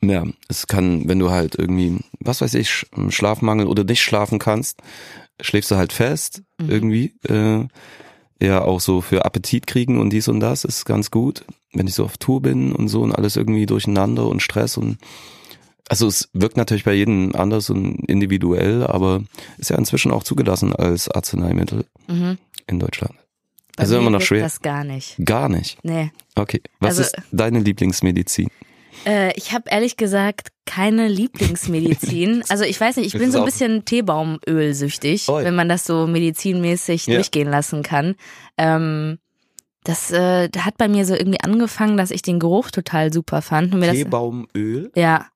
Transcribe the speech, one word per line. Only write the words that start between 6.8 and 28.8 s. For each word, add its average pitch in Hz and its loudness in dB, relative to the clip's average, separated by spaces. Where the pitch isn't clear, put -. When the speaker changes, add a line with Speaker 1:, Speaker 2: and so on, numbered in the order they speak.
Speaker 1:
äh, 110 2
ja, 95 4
auch 90 2
so 92 2
für 92 0
Appetit - -2
kriegen 123 2
und 107 2
dies 107 0
und 110 2
das 117 -2
ist - -4
ganz 104 0
gut, 120 -2
wenn 95 0
ich 95 -4
so 104 0
auf - -10
Tour 135 0
bin 131 0
und 110 0
so 107 0
und 113 0
alles 104 0
irgendwie 110 2
durcheinander 107 0
und 101 0
Stress - -2
und, 110 -2
also 110 2
es - 0
wirkt 95 0
natürlich 110 0
bei 104 4
jedem 98 2
anders 104 0
und 98 0
individuell, 95 2
aber 95 2
ist - -6
ja - 2
inzwischen - 0
auch 117 0
zugelassen 95 0
als 87 0
Arzneimittel 87 -2
Speaker 2:
Mhm. 175 -2
Speaker 1:
in 95 -2
Deutschland. - -6
Speaker 2:
Bei - 0
Speaker 1:
Also 101 4
Speaker 2:
mir 120 4
Speaker 1:
immer 117 4
noch 104 4
Speaker 2:
wirkt - 0
Speaker 1:
schwer? 202 4
Speaker 2:
das 160 -4
gar 143 -4
nicht. 135 -12
Speaker 1:
Gar 123 0
nicht? 87 -2
Speaker 2:
Nee. 165 -4
Speaker 1:
Okay. - -2
Was 170 2
Speaker 2:
Also - 2
Speaker 1:
ist - -2
deine 117 2
Lieblingsmedizin? 92 0